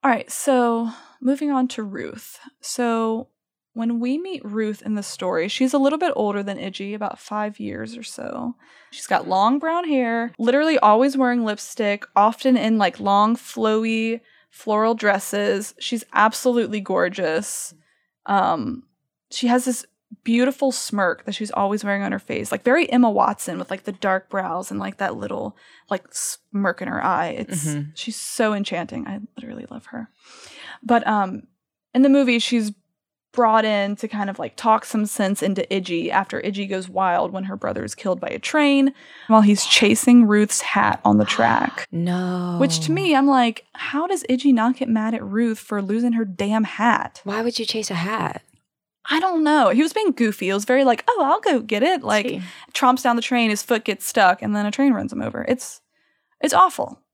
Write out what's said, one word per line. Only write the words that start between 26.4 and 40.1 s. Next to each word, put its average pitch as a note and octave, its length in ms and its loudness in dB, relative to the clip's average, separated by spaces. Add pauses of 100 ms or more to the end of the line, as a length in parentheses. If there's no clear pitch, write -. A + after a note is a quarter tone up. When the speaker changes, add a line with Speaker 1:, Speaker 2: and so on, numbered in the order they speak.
Speaker 1:
in F3+ 60 -6
her - 140 -4
eye. E3+ 260 0
It's - 400 -8
Speaker 2:
Mm-hmm. D3 260 -4
Speaker 1:
she's - 220 -10
so - 360 -2
enchanting. - 540 -6
I G3+ 140 -10 (160)
literally - 340 -16
love - 160 -16
her. A3+ 220 -14 (720)
But, A#3 240 2
um, G3+ 380 -2 (500)
in B3+ 80 6
the C#4+ 60 6
movie, C4 320 4
she's G#3+ 320 0 (600)
brought A3 320 4
in G3+ 320 0
to A3 120 -8
kind G#3 200 -4
of, G3+ 120 -10
like, - 160 -10
talk A3 280 2
some G#3+ 220 -2
sense G3+ 380 -2
into F#3+ 260 -2
Iggy F3 400 -4
after - 320 -2
Iggy G3 260 -6
goes F#3+ 200 -6
wild F#3 440 0
when F#3+ 120 -6
her G3 120 -8
brother - 280 -6
is G3+ 100 -10
killed F#3 260 -4
by - 80 -8
a - 120 -8
train C#4 520 2 (360)
while A3 140 8
he's G#3 220 6
chasing A3+ 600 6